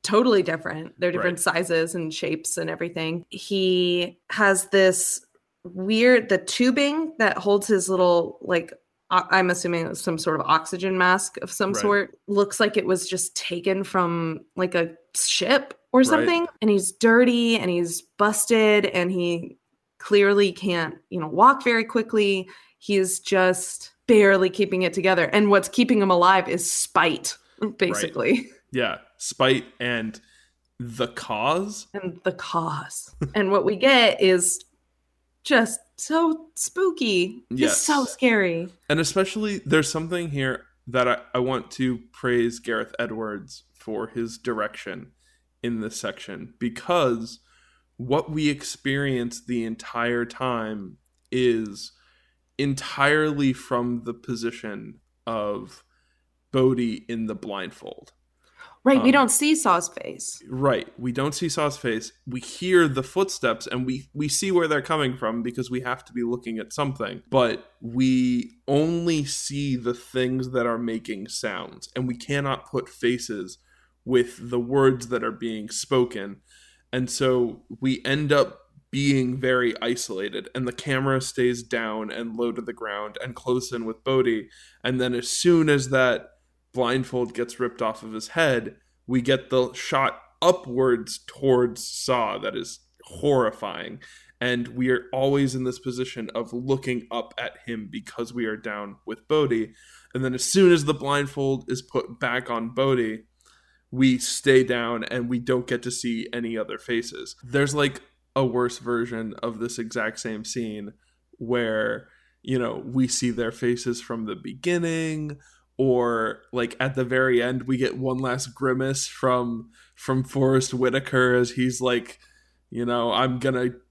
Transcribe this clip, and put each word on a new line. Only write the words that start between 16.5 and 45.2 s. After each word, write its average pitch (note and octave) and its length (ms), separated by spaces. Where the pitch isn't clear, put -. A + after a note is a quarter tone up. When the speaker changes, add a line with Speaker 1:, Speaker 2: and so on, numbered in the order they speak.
Speaker 1:
And A3 100
he's F#3+ 220
dirty A#3 680
and F#3 120
he's E3+ 320
busted G#3+ 840
and F3 240
he F3 460
clearly G3+ 540
can't, F3 420
you F#3 100
know, D#3 60
walk A#3+ 380
very A3+ 200
quickly. G#3 640
He G3+ 180
is F#3 220
just F#3 720
barely G3 420
keeping F#3+ 340
it F3 120
together. F3+ 300
And G#3 260
what's G3 180
keeping A#3+ 320
him F#3+ 100
alive F3+ 380
is F3 220
spite, - 640
Speaker 2:
Right. G#3+ 160
Speaker 1:
basically. F3+ 720
Speaker 2:
Yeah, A#2+ 280
spite - 480
and A#2 380
the A#2+ 300
cause. D#3 840
Speaker 1:
And F#3 300
the F#3 100
cause. - 840
Speaker 2:
<laughs> C#3 100
Speaker 1:
And G3 160
what G3 140
we G3+ 120
get A#3+ 460
is F#3 400
just A3+ 380
so D#4+ 580
spooky. A3+ 920
He's C4 280
so C#4+ 240
Speaker 2:
Yes. B3 120
Speaker 1:
scary. F#3 560
Speaker 2:
And D3+ 120
especially, F#3+ 640
there's D3 260
something E3 400
here C3+ 340
that B2 220
I, B2 100
I B2 40
want B2+ 340
to B2+ 280
praise A#2+ 480
Gareth A2+ 380
Edwards A2 680
for A2 340
his A#2 300
direction G#2 760